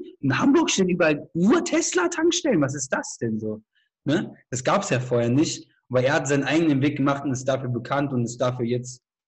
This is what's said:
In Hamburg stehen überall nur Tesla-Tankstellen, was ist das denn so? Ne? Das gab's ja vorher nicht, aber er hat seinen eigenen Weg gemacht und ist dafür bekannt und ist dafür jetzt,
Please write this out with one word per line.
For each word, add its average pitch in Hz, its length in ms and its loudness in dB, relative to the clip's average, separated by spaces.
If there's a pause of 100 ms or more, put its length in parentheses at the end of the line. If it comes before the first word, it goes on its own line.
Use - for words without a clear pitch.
(220)
In 135 160 0
Hamburg 302 340 4
stehen 190 180 2
überall 160 440 2
nur 214 300 4
Tesla-Tankstellen, 320 960 0
was 131 140 0
ist - 140 -8
das - 280 -6
denn 110 220 -4
so? 107 220 -6 (440)
Ne? 170 280 -2 (160)
Das 120 140 -6
gab's 190 260 0
ja 123 100 2
vorher 120 300 0
nicht, 151 380 0 (220)
aber 123 140 2
er 139 100 2
hat 156 140 0
seinen 139 180 2
eigenen 147 360 2
Weg 147 160 0
gemacht 139 260 0
und 143 80 -2
ist 123 140 -6
dafür 131 240 -2
bekannt 139 440 -2
und 120 100 0
ist 113 140 -6
dafür 127 280 -2
jetzt, 123 360 -6 (260)